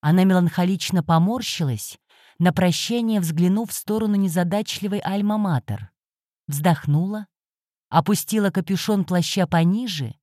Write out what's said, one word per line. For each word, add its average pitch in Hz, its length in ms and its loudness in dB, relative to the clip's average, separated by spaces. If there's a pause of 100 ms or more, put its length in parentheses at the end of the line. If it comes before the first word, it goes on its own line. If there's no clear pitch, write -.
Она 175 220 4
меланхолично 180 800 2
поморщилась, 170 960 -2 (380)
на 175 160 4
прощание 220 680 0
взглянув 180 520 0
в - 20 -10
сторону 214 420 -2
незадачливой 196 880 -2
Альма-Матер. 196 880 -2 (600)
Вздохнула, 165 800 0 (640)
опустила 202 640 2
капюшон 190 540 0
плаща 180 420 0
пониже 170 760 0